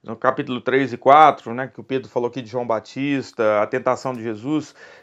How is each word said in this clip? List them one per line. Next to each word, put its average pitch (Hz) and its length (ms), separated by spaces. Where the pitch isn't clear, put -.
no 113 100
capítulo 127 460
três 131 320
e 117 60
quatro, 139 560
né, 127 180
que - 80
o - 20
Pedro 131 280
falou 120 180
aqui 123 140
de 107 80
João 120 160
Batista, 117 960
a 107 40
tentação 127 460
de 117 100
Jesus, 120 520